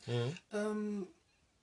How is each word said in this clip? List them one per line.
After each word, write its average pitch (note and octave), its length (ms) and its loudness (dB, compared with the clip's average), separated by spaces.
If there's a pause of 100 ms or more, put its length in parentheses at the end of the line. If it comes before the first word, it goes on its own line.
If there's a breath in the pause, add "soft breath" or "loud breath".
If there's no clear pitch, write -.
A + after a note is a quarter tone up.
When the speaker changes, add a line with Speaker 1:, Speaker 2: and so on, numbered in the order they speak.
Speaker 1:
Mhm. A#2+ 320 2 (140)
Speaker 2:
Ähm, G#3 560 0 (560)